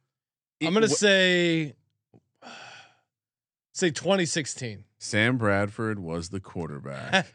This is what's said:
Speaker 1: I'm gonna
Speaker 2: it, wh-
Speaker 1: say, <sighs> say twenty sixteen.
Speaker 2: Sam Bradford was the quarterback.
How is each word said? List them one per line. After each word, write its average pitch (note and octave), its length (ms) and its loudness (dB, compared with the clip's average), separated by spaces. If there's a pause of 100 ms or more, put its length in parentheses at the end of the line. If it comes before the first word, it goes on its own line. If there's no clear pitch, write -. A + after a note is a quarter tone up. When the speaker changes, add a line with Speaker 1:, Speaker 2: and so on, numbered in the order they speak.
(640)
Speaker 1:
I'm E3 100 0
gonna A3 120 4
Speaker 2:
it, G#3 60 4
wh- D3 40 0
Speaker 1:
say, F3 800 4 (680)
<sighs> - 60 -20 (1300)
say F3 180 0
twenty F3 340 0
sixteen. A#2+ 600 -6 (140)
Speaker 2:
Sam A#2 380 2
Bradford G#2 640 0
was E2+ 300 -6
the G2 100 -8
quarterback. D2 960 -4